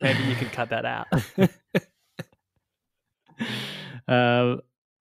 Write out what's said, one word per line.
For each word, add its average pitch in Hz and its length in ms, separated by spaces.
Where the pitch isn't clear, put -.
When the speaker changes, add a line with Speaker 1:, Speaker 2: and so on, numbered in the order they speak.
Speaker 1:
Maybe 131 220
you 123 120
can 120 140
cut 117 220
that 113 120
out. 120 240
<laughs> 190 120
Speaker 2:
Um, 123 500